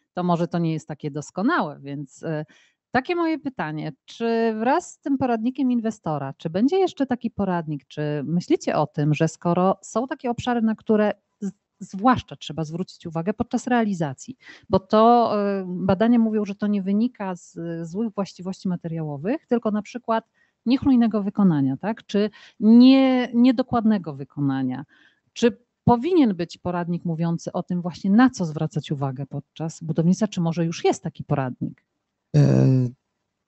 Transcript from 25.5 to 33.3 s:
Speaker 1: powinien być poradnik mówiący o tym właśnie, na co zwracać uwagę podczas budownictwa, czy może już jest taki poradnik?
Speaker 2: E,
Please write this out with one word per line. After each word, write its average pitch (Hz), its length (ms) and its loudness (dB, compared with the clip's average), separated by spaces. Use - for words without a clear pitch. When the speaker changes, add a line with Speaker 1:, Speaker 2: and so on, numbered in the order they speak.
Speaker 1:
powinien 247 500 4
być 170 240 -8
poradnik 175 460 -4
mówiący 165 480 -4
o 175 100 -4
tym 180 200 -4
właśnie, 175 280 -4
na 247 200 8
co 196 140 -4
zwracać 156 480 -4
uwagę 135 340 -6
podczas - 560 -10
budownictwa, 170 460 0
czy 190 120 -6
może 165 240 -2
już 165 200 -4
jest 381 180 0
taki - 220 -10
poradnik? - 600 -6
Speaker 2:
E, 131 300 6